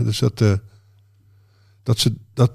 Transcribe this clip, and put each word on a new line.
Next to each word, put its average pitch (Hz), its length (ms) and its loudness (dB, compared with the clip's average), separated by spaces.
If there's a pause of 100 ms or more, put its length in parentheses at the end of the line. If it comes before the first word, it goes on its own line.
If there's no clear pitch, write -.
Dus 110 160 -4
dat, 117 220 -2
eh, 107 100 4 (1300)
dat 117 160 0
ze, 113 140 0 (200)
dat, 120 220 2